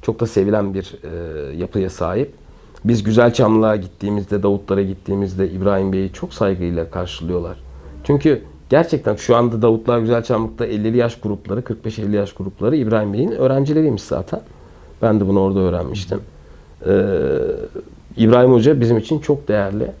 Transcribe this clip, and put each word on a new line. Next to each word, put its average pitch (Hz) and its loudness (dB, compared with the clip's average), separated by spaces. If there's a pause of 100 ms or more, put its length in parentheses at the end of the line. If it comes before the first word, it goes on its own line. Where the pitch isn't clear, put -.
Çok - -4
da 117 0
sevilen 101 0
bir, 92 -8 (100)
e, 78 -10
yapıya 92 -4
sahip. 92 -4 (520)
Biz 110 2
Güzelçamlığa 110 4
gittiğimizde, 101 -4
Davutlara 101 0
gittiğimizde 95 -2
İbrahim 95 0
Bey'i 95 -2
çok - -12
saygıyla 87 -2
karşılıyorlar. 87 -6 (480)
Çünkü 143 2 (280)
gerçekten 139 2
şu 117 0
anda 117 0
Davutlar 113 2
Güzelçamlık'ta 113 -2
ellili 107 -2
yaş 117 0
grupları, 104 -6
kırk - -8
beş 107 -6
elli 104 -2
yaş 101 -2
grupları 98 -2
İbrahim 107 0
Bey'in 139 -2
öğrencileriymiş 139 2
zaten. - -6 (600)
Ben 110 4
de 98 2
bunu 98 4
orada 98 2
öğrenmiştim. 90 -4 (680)
Ee, 98 4 (1040)
İbrahim 123 6
Hoca 127 6
bizim 117 4
için 147 -2
çok 143 -2
değerli 104 -2 (100)